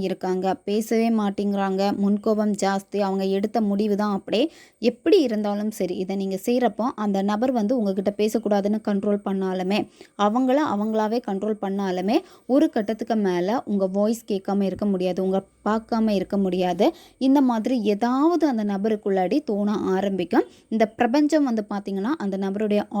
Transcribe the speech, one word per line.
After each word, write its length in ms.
இருக்காங்க, 480
பேசவே 400
மாட்டேங்கிறாங்க, 640
முன்கோபம் 600
ஜாஸ்தி, 440
அவங்க 180
எடுத்த 220
முடிவு 320
தான் 160
அப்படியே. 260
எப்படி 260
இருந்தாலும் 520
சரி, 260
இதை 180
நீங்க 240
செய்யறப்போ 400
அந்த 160
நபர் 280
வந்து 220
உங்ககிட்ட 400
பேசக்கூடாதுன்னு 680
கண்ட்ரோல் 380
பண்ணாலுமே, 540
அவங்கள 280
அவங்களாவே 520
கண்ட்ரோல் 380
பண்ணாலுமே, 500
ஒரு 200
கட்டத்துக்கு 420
மேல 320
உங்க 140
வாய்ஸ் 340
கேட்காம 380
இருக்க 240
முடியாது, 320
உங்க 140
பார்க்காம 500
இருக்க 180
முடியாது. 400
இந்த 100
மாதிரி 240
ஏதாவது 580
அந்த 100
நபருக்குள்ளாடி 640
தோண 180
ஆரம்பிக்கும். 520
இந்த 100
பிரபஞ்சம் 520
வந்து 120
பாத்தீங்கன்னா, 400
அந்த 120
நபருடைய 340